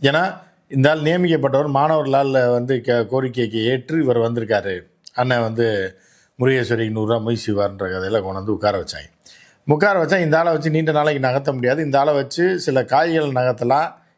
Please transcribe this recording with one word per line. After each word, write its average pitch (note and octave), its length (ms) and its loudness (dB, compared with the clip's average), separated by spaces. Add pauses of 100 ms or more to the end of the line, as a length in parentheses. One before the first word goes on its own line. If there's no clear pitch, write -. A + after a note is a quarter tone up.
ஏன்னா D#3 360 0 (300)
இந்த C3+ 220 4
ஆள் D#3 120 2
நியமிக்கப்பட்டவர் D3+ 640 2
மாணவர்களால் C3+ 840 2
வந்து B2 300 0
க-, A#2+ 300 0
கோரிக்கைக்கு A#2+ 540 -2
ஏற்று C3 380 -2
இவர் B2 140 2
வந்திருக்காரு, A2 640 -2 (320)
அண்ணன் B2 280 0
வந்து A2 560 -2 (420)
முருகேஸ்வரிக்கு A#2+ 540 0
நூறுரூவா A2 280 0
மொய் A2+ 160 -2 (100)
செய்வார்ன்ற G2+ 420 -2
கதையில F#2+ 320 -2
கொண்டு F#2+ 120 -8
வந்து G2 200 -4
உட்கார G2+ 260 -2
வச்சாங்க. D2+ 300 -12 (560)
உட்கார E3+ 380 4
வச்சா F3 160 2
இந்த D#3+ 200 2
ஆளை E3+ 120 2
வச்சு D#3 180 0
நீண்ட D#3 220 0
நாளைக்கு D3 360 0
நகர்த்த C#3 260 0
முடியாது. C3 300 0
இந்த C#3 160 2
ஆளை D3 140 2
வச்சு E3+ 460 0
சில C3 260 0
காய்கள் D#3 460 0
நகர்த்தலாம், B2+ 600 0 (240)